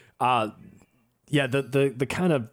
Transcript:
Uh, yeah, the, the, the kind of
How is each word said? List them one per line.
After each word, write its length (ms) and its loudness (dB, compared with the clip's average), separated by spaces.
Uh, 280 2
yeah, 200 0
the, 160 0
the, 320 0
the 100 -2
kind 260 0
of 220 0